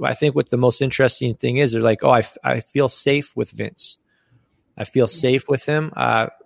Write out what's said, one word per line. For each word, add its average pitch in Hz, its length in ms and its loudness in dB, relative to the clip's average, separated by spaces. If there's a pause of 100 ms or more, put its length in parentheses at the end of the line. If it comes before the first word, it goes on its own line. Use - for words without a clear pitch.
I 131 80 0
think 147 220 0
what 139 140 0
the 117 80 -2
most 123 240 2
interesting 127 540 0
thing 123 220 -4
is, 135 160 2
they're 113 80 0
like, 113 200 2
"Oh, 131 100 4
I, 123 80 6
f-, - 220 -4
I 127 200 -2
feel 139 260 0
safe 143 480 -4
with 120 160 -4
Vince. - 460 -8 (800)
I 107 80 -8
feel 123 220 2
safe 127 420 0
with 139 160 -2
him. 156 320 -2
Uh, 117 300 0 (180)